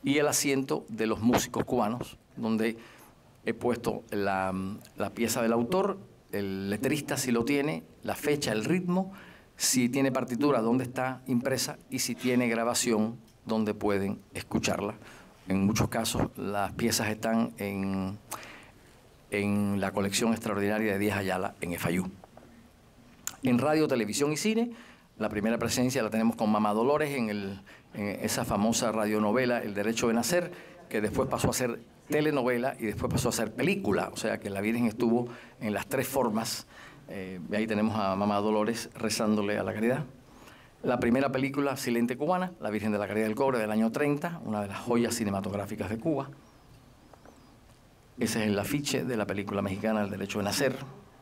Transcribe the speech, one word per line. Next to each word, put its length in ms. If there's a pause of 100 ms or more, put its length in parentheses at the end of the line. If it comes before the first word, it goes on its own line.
y 140
el 100
asiento 600
de 180
los 140
músicos 420
cubanos, 540 (180)
donde 420 (680)
he 80
puesto 560
la, 440 (440)
la 140
pieza 300
del 120
autor, 440 (360)
el 360
letrista 460
si 160
lo 140
tiene, 380 (200)
la 120
fecha, 360
el 140
ritmo, 480 (420)
si 320
tiene 240
partitura, 480
dónde 240
está 440
impresa, 500 (120)
y 100
si 160
tiene 340
grabación, 680 (280)
dónde 280
pueden 460 (140)
escucharla. 600 (520)
En 180
muchos 220
casos 480
las 380
piezas 360
están 480
en, 600 (1120)
en 500
la 120
colección 400
extraordinaria 600
de 40
Díaz 220
Ayala 420
en 120
efayú. 360 (1300)
En 160
radio, 280
televisión 440
y 60
cine, 340 (480)
la 100
primera 300
presencia 420
la 80
tenemos 260
con 140
Mamá 240
Dolores 420
en 140
el, 320 (320)
en 320
esa 180
famosa 480
radionovela 680
El 160
Derecho 320
de 80
Nacer, 360 (380)
que 120
después 280
pasó 220
a 20
ser 260 (300)
telenovela 720
y 80
después 260
pasó 160
a 20
ser 220
película, 580
o 60
sea 220
que 100
la 120
Virgen 260
estuvo 400 (320)
en 160
las 100
tres 220
formas. 580 (420)
Eh, 320 (120)
y 40
ahí 120
tenemos 320
a 160
Mamá 220
Dolores 580
rezándole 640
a 40
la 100
caridad. 320 (760)
La 180
primera 320
película 460
silente 400
cubana, 420
La 100
Virgen 220
de 60
la 100
Caridad 180
del 100
Cobre, 240
del 100
año 220
treinta, 540
una 160
de 80
las 100
joyas 340
cinematográficas 760
de 100
Cuba. 300 (1900)
Ese 240
es 60
el 100
afiche 460
de 140
la 100
película 340
mexicana 400
El 80
Derecho 300
de 60
Nacer. 300 (460)